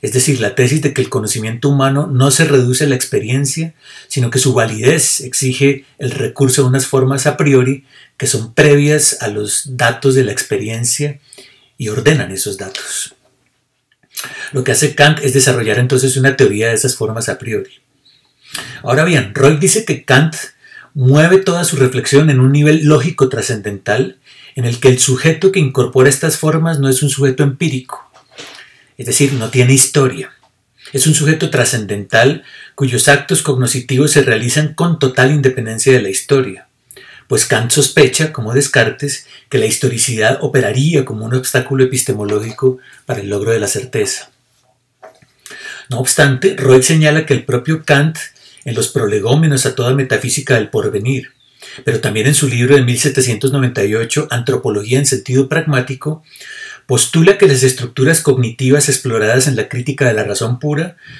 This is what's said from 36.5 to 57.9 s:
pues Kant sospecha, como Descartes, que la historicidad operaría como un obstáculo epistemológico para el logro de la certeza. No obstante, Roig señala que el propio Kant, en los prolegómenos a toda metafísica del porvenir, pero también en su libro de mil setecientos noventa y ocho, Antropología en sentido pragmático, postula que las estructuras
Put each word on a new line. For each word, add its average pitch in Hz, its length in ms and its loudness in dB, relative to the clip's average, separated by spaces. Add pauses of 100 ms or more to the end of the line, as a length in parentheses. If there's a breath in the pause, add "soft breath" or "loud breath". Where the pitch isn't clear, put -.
pues 110 180 0
Kant 117 260 -2
sospecha, 156 600 2
como 113 200 -6
Descartes, 139 720 -2 (240 loud breath)
que 131 80 -2
la 117 100 0
historicidad 117 720 -2
operaría 135 640 0
como 110 200 -10
un 113 80 -4
obstáculo 127 520 0
epistemológico 113 920 -2 (260 loud breath)
para 117 160 -6
el 98 80 -10
logro 101 220 -2
de 113 80 0
la 104 80 -4
certeza. - 640 -6 (1600 loud breath)
No 123 100 -6
obstante, 135 580 2
Roig 131 260 6
señala 156 420 2
que 139 100 0
el - 100 -6
propio 151 400 -4
Kant, 151 320 2 (480 soft breath)
en 113 100 -6
los 110 140 -2
prolegómenos 123 760 0
a 127 100 -4
toda 123 180 0
metafísica 127 600 -2
del 131 140 -2
porvenir, 110 640 -4 (540 loud breath)
pero 113 160 -2
también 107 260 -2
en 147 80 2
su 143 140 2
libro 123 260 2
de 139 60 6
mil 120 180 0
setecientos 131 540 0
noventa 123 320 0
y 104 100 -2
ocho, 113 340 -2
Antropología 120 720 -2
en 143 60 0
sentido 135 420 0
pragmático, 147 760 -4 (640 loud breath)
postula 180 500 2
que 202 80 4
las 135 160 4
estructuras 131 600 0